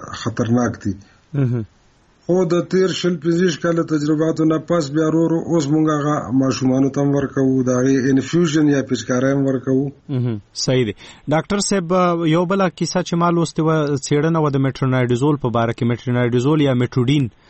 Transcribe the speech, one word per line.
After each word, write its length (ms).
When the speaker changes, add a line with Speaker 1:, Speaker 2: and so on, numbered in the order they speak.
Speaker 1:
خطرناک 720
دي. 80
Speaker 2:
مهم. 300
Speaker 1:
خو 180
د 220
تیر 220
شل 280
پنځه 240
دېرش 180
کاله 240
تجرباتو 640
نه 140
پس 320
بیا 160
ورو 180
ورو 300
اوس 120
موږ 240
هغه 400
ماشومانو 580
ته 120
هم 80
ورکوو، 540
د 60
هغې 420
انفیوژن 580
یا 140
پیچکاری 500
هم 140
ورکوو. 440
Speaker 2:
مهم. 320
صحیح 300
دی. 80
ډاکټر 280
صاحب، 340
یو 180
بله 240
کیسه 320
چې 140
ما 160
لوستې 300
وه، 260
څېړنه 420
وه 120
د 60
میټرونایډیزول 800
په 120
باره 240
کې، 140
میټرونایډیزول 760
یا 120
میټروډین 560